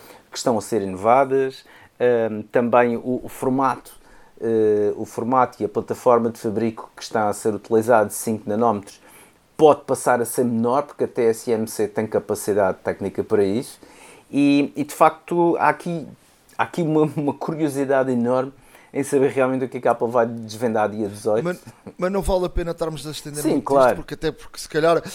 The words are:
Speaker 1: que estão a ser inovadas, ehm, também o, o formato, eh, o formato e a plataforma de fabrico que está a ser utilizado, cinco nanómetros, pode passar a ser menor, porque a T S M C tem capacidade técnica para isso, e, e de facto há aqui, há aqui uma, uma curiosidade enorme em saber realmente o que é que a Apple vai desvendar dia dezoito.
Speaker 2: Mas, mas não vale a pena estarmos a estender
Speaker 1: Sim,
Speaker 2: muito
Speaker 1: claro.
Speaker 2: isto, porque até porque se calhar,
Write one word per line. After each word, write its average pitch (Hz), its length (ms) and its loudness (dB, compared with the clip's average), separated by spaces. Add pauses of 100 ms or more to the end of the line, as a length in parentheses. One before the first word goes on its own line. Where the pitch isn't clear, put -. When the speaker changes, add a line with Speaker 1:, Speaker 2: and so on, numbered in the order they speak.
(300)
Speaker 1:
que - 80 -14
estão 120 200 0
a 101 40 -2
ser 107 200 -2
inovadas, 131 800 0 (360)
ehm, 113 420 0 (100)
também 120 460 4
o, 127 260 -4
o 113 60 -12
formato, 131 640 -2 (500)
eh, 107 560 2
o 107 80 -8
formato 120 580 0
e - 20 -2
a 98 40 -2
plataforma 117 600 2
de 110 80 -10
fabrico 110 580 -4
que - 60 -18
está 107 280 -2
a 98 40 -4
ser 110 200 -2
utilizado, 110 580 2
cinco 107 380 -6
nanómetros, 107 500 0 (560)
pode 151 260 6
passar 123 400 0
a 117 40 -2
ser 127 200 -2
menor, 120 380 0
porque - 220 -4
a - 20 -6
T - 140 -4
S 113 280 0
M 110 180 0
C 107 200 -4
tem 110 180 -4
capacidade 101 800 -2
técnica 98 400 -4
para 104 200 2
isso, 104 360 -4 (520)
e, 143 440 2
e 143 80 -4
de 143 100 -10
facto 170 640 2
há 139 120 2
aqui, 156 360 -4 (520)
há 113 60 -2
aqui - 180 -6
uma, 156 220 2 (120)
uma 143 180 -2
curiosidade 139 800 -2
enorme 127 400 0 (400)
em 139 120 -4
saber 135 260 2
realmente 131 360 0
o 117 40 -8
que 127 80 -10
é 123 40 -8
que 131 60 0
a 120 40 4
Apple 120 180 0
vai 117 160 2
desvendar 110 640 -2
dia 104 180 -4
dezoito. 104 360 -2
Speaker 2:
Mas, 175 160 -6 (360)
mas 180 160 -4
não 196 120 -2
vale 185 220 0
a 170 40 -4
pena 170 220 -4
estarmos 160 340 -6
a 151 60 -12
estender 147 320 -12
Speaker 1:
Sim, 320 80 0
Speaker 2:
muito 143 140 -2
Speaker 1:
claro. 135 240 6
Speaker 2:
isto, 104 80 2
porque - 180 -10
até 156 160 -4
porque - 280 -18
se - 80 -12
calhar, 160 360 2 (120)